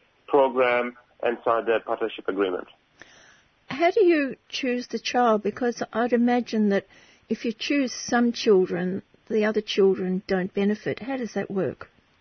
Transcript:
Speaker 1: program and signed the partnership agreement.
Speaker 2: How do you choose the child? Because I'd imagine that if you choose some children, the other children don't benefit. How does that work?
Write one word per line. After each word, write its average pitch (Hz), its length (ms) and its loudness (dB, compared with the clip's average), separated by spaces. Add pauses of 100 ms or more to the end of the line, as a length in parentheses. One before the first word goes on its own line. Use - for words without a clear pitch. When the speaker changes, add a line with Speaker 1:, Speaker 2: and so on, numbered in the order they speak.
(260)
Speaker 1:
program 123 680 2 (260)
and 120 220 0
signed 117 220 0
the 110 180 2
partnership 113 440 -6
agreement. 95 400 -2 (960)
Speaker 2:
How 330 240 0
do 415 140 4
you 294 320 2 (120)
choose 247 380 -4
the 233 120 -6
child? 233 440 2
Because 233 400 -4 (100)
I'd 233 220 -2
imagine 233 560 2
that 196 160 0 (420)
if - 160 -4
you 233 80 -2
choose 285 400 -2
some 240 400 0
children, 185 680 2 (260)
the 214 160 0
other 214 160 -2
children 190 680 0
don't 190 260 -2
benefit. 202 480 -2
How 262 160 -8
does 240 180 -8
that 196 160 -6
work? 185 380 -4 (320)